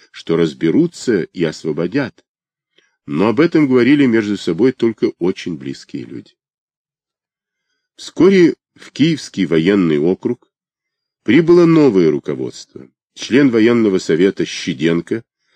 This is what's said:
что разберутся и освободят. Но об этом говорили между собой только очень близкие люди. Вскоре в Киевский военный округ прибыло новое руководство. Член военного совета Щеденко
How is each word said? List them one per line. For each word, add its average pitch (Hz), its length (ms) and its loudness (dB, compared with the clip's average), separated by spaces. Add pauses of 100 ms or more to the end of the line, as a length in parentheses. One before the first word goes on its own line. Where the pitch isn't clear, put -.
(120)
что - 240 -6
разберутся 82 840 -2
и - 220 -8
освободят. 85 800 -6 (800)
Но 80 220 -2
об 117 120 0
этом 160 280 2
говорили 131 380 2
между 107 320 0
собой 95 340 -2
только 113 460 -4
очень 85 400 -6
близкие 67 480 -14
люди. - 300 -20 (1600)
Вскоре 175 600 2 (200)
в - 160 -20
Киевский 143 540 -2
военный 82 520 0
округ 92 540 -4 (720)
прибыло 170 420 4
новое 131 440 4
руководство. 65 800 -8 (240)
Член 139 360 0
военного 113 500 2
совета 87 460 0
Щеденко 85 800 -4 (320)